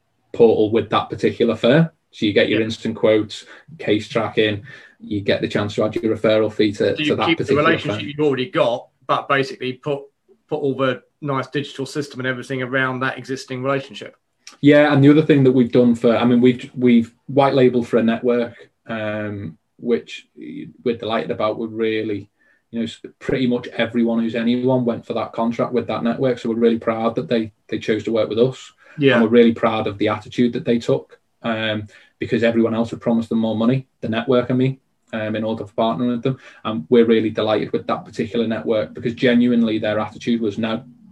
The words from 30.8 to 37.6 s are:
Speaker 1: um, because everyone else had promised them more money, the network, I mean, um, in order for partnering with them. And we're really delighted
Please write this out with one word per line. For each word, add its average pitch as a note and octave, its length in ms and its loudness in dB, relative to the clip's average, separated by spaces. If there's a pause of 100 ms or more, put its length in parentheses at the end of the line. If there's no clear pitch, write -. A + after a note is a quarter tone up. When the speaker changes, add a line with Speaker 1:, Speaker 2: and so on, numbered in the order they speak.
Speaker 1:
um, A2 460 -4 (320)
because A2 240 -2
everyone A2+ 300 2
else A2+ 160 -2
had - 100 -10
promised A#2 280 0
them A2+ 120 0
more A2 160 -2
money, B2 320 0 (120)
the A2+ 80 -8
network, A#2 440 0
I - 20 0
mean, C3 240 0 (340)
um, G#2+ 220 -6
in G#2+ 80 -4
order A2 240 -6
for - 80 -20
partnering A#2+ 380 -2
with A#2 100 -6
them. C3+ 160 -2 (260)
And A2 240 -6
we're A#2 160 6
really A2 260 2
delighted G#2+ 420 -2